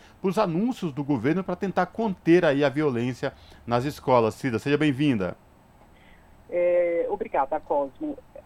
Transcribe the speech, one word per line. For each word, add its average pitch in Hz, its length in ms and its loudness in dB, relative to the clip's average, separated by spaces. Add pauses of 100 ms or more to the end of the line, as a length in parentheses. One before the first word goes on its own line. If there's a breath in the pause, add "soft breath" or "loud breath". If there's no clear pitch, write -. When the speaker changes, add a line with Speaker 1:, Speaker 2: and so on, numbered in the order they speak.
(220 loud breath)
Speaker 1:
pros 185 160 -2
anúncios 190 560 -2
do 143 100 -6
governo 143 400 0
pra 180 100 -6
tentar 180 340 -2
conter 180 580 2
aí 143 180 2
a 139 60 4
violência 131 640 -2 (340 loud breath)
nas 120 160 2
escolas. 123 520 2
Cida, 120 220 -2
seja 143 200 0
bem-vinda. 131 580 0 (1120 soft breath)
Speaker 2:
É, 175 600 2
obrigada, 156 500 -2
Cosmo. 143 580 -4 (280)